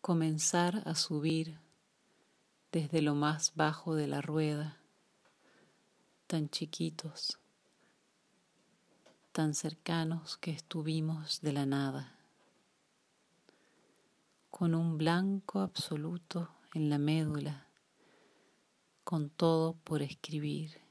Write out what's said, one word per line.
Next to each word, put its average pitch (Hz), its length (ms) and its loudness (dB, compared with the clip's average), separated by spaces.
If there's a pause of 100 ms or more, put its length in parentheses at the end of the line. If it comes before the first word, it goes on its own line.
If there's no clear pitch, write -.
Comenzar 175 840 2
a 165 80 -2
subir 160 640 0 (1120)
desde 160 320 2
lo 147 140 4
más 151 400 0
bajo 156 400 0
de 151 100 0
la 143 160 -2
rueda, 151 580 -2 (1500)
tan 151 220 -2
chiquitos, 160 920 -6 (1900)
tan 156 220 0
cercanos 160 840 -2
que - 160 -6
estuvimos 156 880 -2
de 151 120 0
la 139 140 0
nada, 139 500 -2 (2250)
con 165 280 2
un 165 200 2
blanco 190 600 2
absoluto 170 880 -4 (260)
en 151 160 2
la 147 80 4
médula, 151 680 0 (1400)
con 151 280 -2
todo 165 420 4 (100)
por 156 180 -2
escribir 147 800 -6 (100)